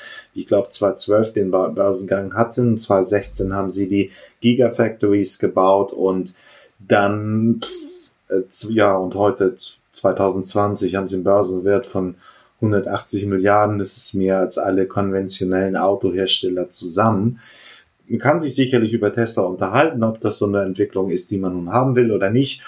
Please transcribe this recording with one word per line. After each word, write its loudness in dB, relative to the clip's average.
die, -8
ich -10
glaub, 0
zweitausendzwölf 0
den 0
Bör-, 0
Börsengang -2
hatten. 0
Zweitausendsechzehn 0
haben -2
sie -2
die 0
Gigafactories 2
gebaut 2
und -2
dann, 2
äh, -2
z-, -6
ja, 4
und -4
heute 2
z-, -8
zweitausendzwanzig 0
haben -4
sie -4
einen -4
Börsenwert 2
von -6
hundertachtzig -2
Milliarden. 2
Das -6
ist -4
mehr 2
als -2
alle 0
konventionellen -2
Autohersteller 0
zusammen. 0
Man -4
kann 2
sich -4
sicherlich 2
über 0
Tesla 0
unterhalten, 0
ob -2
das -2
so 0
eine 0
Entwicklung -2
ist, -2
die -2
man -2
nun -6
haben 2
will 4
oder 0
nicht. 0